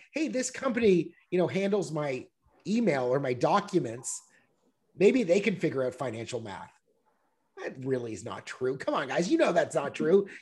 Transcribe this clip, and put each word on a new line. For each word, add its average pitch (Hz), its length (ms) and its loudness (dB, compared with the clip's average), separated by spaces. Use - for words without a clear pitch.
"Hey, 311 140 0
this 247 240 -2
company, 226 640 2
you 175 80 0
know, 175 80 4
handles 190 460 0
my 143 340 -4
email 185 380 2
or 127 160 2
my 131 140 -2
documents. 139 840 0
Maybe 240 240 6
they 180 160 4
can 202 160 0
figure 135 300 -2
out 127 100 -4
financial 117 460 -6
math." 95 320 -12
That 220 220 -10
really 127 280 -2
is 101 120 -10
not 107 200 -10
true. 127 320 -4
Come - 180 -2
on, 160 120 -2
guys. 160 240 -2
You 330 80 2
know 254 140 4
that's 160 240 0
not 143 180 -2
true. 185 320 4